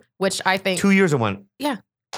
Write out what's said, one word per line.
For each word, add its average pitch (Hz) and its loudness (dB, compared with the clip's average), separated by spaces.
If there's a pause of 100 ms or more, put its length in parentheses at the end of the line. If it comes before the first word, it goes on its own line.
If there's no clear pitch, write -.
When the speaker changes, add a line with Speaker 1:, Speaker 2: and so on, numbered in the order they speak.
(180)
Speaker 1:
which 196 -2
I 190 0
think - -4
Speaker 2:
Two 202 2
years 190 4
it 135 0
went. 101 -2 (140)
Speaker 1:
Yeah. 277 -4 (400)